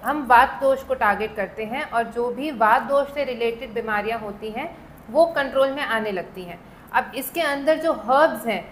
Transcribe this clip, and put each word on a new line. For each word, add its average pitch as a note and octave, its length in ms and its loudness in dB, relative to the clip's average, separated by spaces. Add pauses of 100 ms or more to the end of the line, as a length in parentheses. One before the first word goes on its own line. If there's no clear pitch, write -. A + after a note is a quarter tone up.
हम C#4 220 -4
वात B3 360 6
दोष C4+ 220 2
को C4 100 -4
target G#3+ 420 0
करते G3 300 -6
हैं A3+ 260 -6
और A#3 120 0
जो A#3+ 280 -4
भी C#4 200 -6
वात A3+ 300 4
दोष C#4 320 0
से C#4+ 100 -2
related A#3 500 -4
बीमारियां A3 460 -2
होती G#3+ 300 -10
हैं C4+ 280 -8 (320)
वो D4+ 160 6
control C4+ 460 0
में C#4 120 -6
आने G#3+ 280 -2
लगती F3+ 320 -8
हैं। F3 160 -14 (340)
अब A#3 220 2
इसके C#4 260 -4
अंदर C#4+ 360 2
जो D#4 160 0
herbs C4 540 2
हैं F#3 240 -2